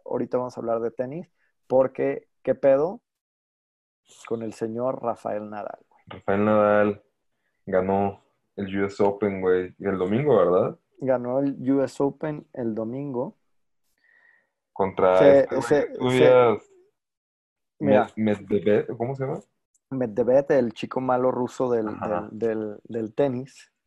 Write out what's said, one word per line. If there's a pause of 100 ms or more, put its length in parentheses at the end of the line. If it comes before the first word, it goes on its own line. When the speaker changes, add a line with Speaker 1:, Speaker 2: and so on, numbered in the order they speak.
Speaker 1:
ahorita
vamos
a
hablar
de
tenis, (380)
porque, (140)
¿qué
pedo (1300)
con
el
señor
Rafael
Nadal, (100)
güey?
Speaker 2:
Rafael
Nadal (640)
ganó (320)
el
U
S
Open,
güey,
el
domingo,
¿verdad? (180)
Speaker 1:
Ganó
el (160)
U
S
Open
el
domingo. (1400)
Speaker 2:
Contra
Speaker 1:
Se,
Speaker 2:
este
güey
Speaker 1:
se,
Speaker 2:
que
tú
Speaker 1:
se,
Speaker 2:
veías, (1080)
Speaker 1:
mira.
Speaker 2:
Med-, (100)
Medvedev,
¿cómo
se
llama? (520)
Speaker 1:
Medvedev, (120)
el
chico
malo
ruso
del,
Speaker 2:
Ajá.
Speaker 1:
del,
del,
del
tenis. (160)